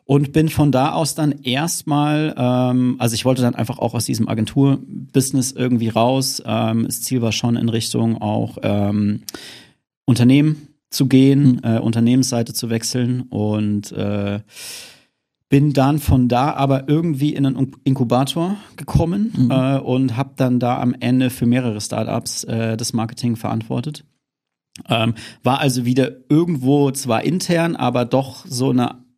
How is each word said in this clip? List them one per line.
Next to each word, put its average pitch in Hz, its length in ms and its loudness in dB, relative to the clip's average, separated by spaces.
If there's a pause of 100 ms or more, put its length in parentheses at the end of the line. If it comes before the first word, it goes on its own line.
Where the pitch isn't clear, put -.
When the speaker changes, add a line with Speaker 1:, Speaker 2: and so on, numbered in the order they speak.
Speaker 1:
und 143 300 2
bin 160 160 4
von 147 200 2
da 131 220 2
aus 160 220 -2
dann 151 180 0 (100)
erstmal, 151 920 -2
ähm, 127 640 2
also 117 160 0
ich 107 100 -4
wollte 127 160 2
dann 120 140 2
einfach 113 240 -4
auch 117 160 -2
aus 117 100 -2
diesem 113 240 -2
Agentur-Business 131 1200 0
irgendwie 120 360 0
raus. 123 560 0
Ähm, 113 400 0
das - 160 -6
Ziel 127 220 -2
war 110 100 0
schon 117 240 0
in 117 140 0
Richtung 113 500 -2
auch, 110 420 -4
ähm, 104 600 0 (840)
Unternehmen 135 640 2 (220)
zu 139 160 -2
gehen, 135 460 6
Speaker 2:
Mhm. 120 100 -2
Speaker 1:
äh, 113 160 0
Unternehmensseite 117 760 0
zu - 160 -8
wechseln 123 640 -2
und, 104 640 -2
äh, 101 480 -4 (1080)
bin 143 240 4
dann 139 260 2
von 127 300 2
da 127 240 2
aber 135 360 0
irgendwie 151 460 0
in 139 120 0
einen 135 260 -2 (120)
Inkubator 135 720 0 (200)
gekommen, 165 580 0
Speaker 2:
Mhm. 127 160 2
Speaker 1:
äh, 135 280 2
und 127 400 0
hab 135 180 -6
dann 123 240 2
da 123 180 0
am 123 220 0
Ende 127 300 2
für 120 160 -4
mehrere 120 340 0
Startups, 110 640 -6
äh, 113 320 -4
das 117 160 -6
Marketing 117 440 -4
verantwortet. 120 680 -6 (840)
Ähm, 113 260 0 (280)
war 135 180 2
also 127 240 0
wieder 127 280 2 (160)
irgendwo 143 640 2
zwar 117 320 -2
intern, 170 520 0
aber 123 280 0
doch 131 420 -2
so 127 240 -2
eine 123 260 0 (220)